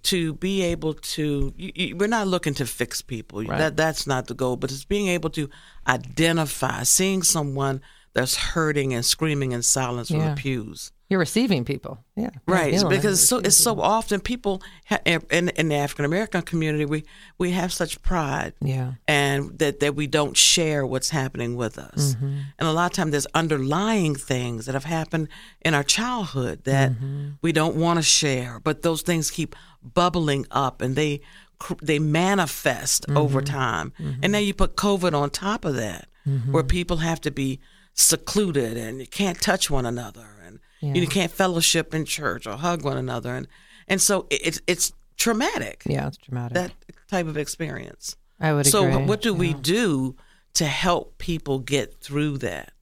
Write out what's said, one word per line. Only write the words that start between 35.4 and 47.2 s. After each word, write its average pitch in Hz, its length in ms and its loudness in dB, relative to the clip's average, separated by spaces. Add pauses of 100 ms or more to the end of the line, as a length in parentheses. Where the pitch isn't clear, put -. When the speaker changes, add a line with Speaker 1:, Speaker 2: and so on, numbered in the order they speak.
Speaker 1:
of 147 100 0
that, 110 320 -6 (200)
Speaker 2:
Mm-hmm. 135 240 0
Speaker 1:
where 156 120 2
people 170 340 0
have 165 240 -2
to 151 80 -2
be 135 300 -4 (340)
secluded 147 840 2
and 117 240 -8
you 127 80 -12
can't 190 320 -2
touch - 300 2
one 131 160 2
another 117 420 -8 (160)
and 90 160 -20 (220)
Speaker 2:
Yeah. 143 140 -2
Speaker 1:
you 175 120 4
can't 185 240 0
fellowship 165 640 2
in 160 120 -2
church 139 420 -4
or 101 100 -8
hug 165 260 -2
one 135 140 -2
another. 123 380 -6
And, 135 120 -10 (400)
and 190 140 2
so 190 280 2
it, 139 180 0
it's, 160 200 -4
it's - 260 0 (240)
traumatic. 233 680 -2
Speaker 2:
Yeah, 143 220 -2
it's 139 100 -8
traumatic. 123 380 -8
Speaker 1:
That 180 160 -2 (360)
type 180 200 -2